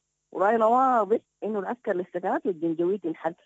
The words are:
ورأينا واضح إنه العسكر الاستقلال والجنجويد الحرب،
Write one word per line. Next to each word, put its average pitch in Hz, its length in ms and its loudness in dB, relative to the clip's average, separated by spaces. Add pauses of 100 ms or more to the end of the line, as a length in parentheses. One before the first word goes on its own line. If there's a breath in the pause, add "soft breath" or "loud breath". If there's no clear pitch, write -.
(320)
ورأينا 220 340 2
واضح 240 520 4 (260)
إنه 208 140 -4
العسكر 202 340 -6
الاستقلال 190 520 -4
والجنجويد 170 640 -2
الحرب، 165 280 -6 (120)